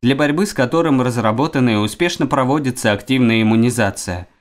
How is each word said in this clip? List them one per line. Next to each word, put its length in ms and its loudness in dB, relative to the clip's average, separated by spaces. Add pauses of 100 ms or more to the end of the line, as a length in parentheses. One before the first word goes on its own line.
для 120 2
борьбы 300 0
с 80 -8
которым 480 2
разработана 680 0
и 60 2
успешно 520 -2
проводится 640 0
активная 500 2
иммунизация. 840 0 (140)